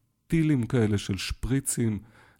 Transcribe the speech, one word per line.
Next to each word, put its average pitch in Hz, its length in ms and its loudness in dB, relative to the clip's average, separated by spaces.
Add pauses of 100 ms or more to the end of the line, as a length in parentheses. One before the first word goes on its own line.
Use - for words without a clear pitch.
(280)
טילים 151 380 2
כאלה 107 320 2
של 98 200 -4
שפריצים 117 840 -2 (400)